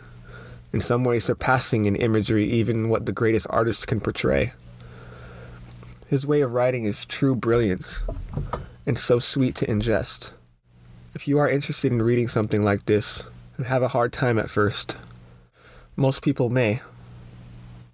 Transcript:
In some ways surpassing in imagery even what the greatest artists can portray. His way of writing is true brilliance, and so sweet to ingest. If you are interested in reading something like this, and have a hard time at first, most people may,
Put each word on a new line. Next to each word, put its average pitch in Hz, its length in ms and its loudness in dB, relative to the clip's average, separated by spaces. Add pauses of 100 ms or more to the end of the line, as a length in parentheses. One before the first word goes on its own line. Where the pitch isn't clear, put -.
(720)
In 113 80 0
some 123 220 2
ways 120 220 2
surpassing 120 600 2
in 101 120 4
imagery 110 520 2
even 113 400 0
what 113 180 0
the 107 60 -2
greatest 110 380 0
artists 113 340 0
can 110 160 -2
portray. - 520 0 (1500)
His 139 200 0
way 147 160 4
of 120 100 0
writing 123 320 2
is 101 220 -4
true 135 280 0
brilliance, 113 680 0 (840)
and 123 100 0
so 120 220 4
sweet - 380 0
to - 100 0
ingest. 107 640 -2 (840)
If - 120 -10
you 143 120 2
are 143 100 4
interested 139 420 0
in 120 120 2
reading 120 260 4
something 110 340 2
like 101 220 2
this, - 400 0 (320)
and 123 100 -4
have 127 160 2
a 127 60 2
hard 120 240 2
time 120 260 2
at - 120 -2
first, - 460 0 (1000)
most 135 260 2
people 135 280 2
may, 123 320 2 (1120)